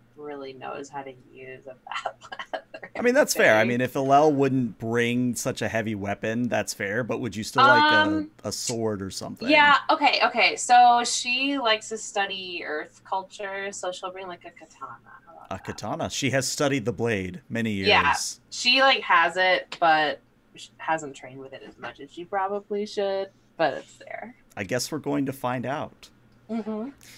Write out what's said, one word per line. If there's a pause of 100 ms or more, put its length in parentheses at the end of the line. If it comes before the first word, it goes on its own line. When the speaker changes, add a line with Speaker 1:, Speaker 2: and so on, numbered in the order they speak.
(160)
Speaker 1:
really
knows
how
to (200)
use
a
<laughs>
bat'leth (200)
or
Speaker 2:
I
mean,
that's
fair.
I
Speaker 1:
anything.
Speaker 2:
mean,
if
Alel
wouldn't
bring
such
a
heavy
weapon,
that's
fair,
but
would
you
still
like
a,
Speaker 1:
Um, (140)
Speaker 2:
a
sword
or
something?
Speaker 1:
yeah, (120)
okay,
okay.
So
she
likes
to
study
earth
culture,
so
she'll
bring,
like,
a
katana. (300)
How
about
Speaker 2:
A
Speaker 1:
that?
Speaker 2:
katana.
She
has
studied
the
blade
many
years.
Speaker 1:
Yeah, (340)
she,
like,
has
it,
but (340)
she
hasn't
trained
with
it
as
much
as
she
probably
should, (280)
but
it's
there. (200)
Speaker 2:
I
guess
we're
going
to
find
out. (400)
Speaker 1:
Mm-hmm. (280)